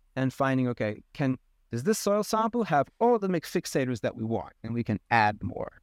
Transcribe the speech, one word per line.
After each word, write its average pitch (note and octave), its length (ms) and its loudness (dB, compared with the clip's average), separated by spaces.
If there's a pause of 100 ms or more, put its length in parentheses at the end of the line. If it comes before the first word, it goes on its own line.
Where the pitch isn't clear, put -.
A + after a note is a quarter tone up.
(160)
and C3 160 0
finding, C3 360 0
okay, G#2+ 340 -4 (100)
can, C3 260 -2 (320)
does A#2+ 140 -4
this G#3+ 140 0
soil G#3 240 2
sample A3 420 0
have D3 240 2 (120)
all A#3 180 4
the G3 100 -4
mixed F3 260 -2
fixators C3 460 -2
that A#2 160 -4
we A2+ 80 -6
want? A2 280 -4 (100)
And A2+ 120 -6
we A#2 80 -2
can G#2 160 0 (120)
add G#2+ 320 4
more. - 400 -8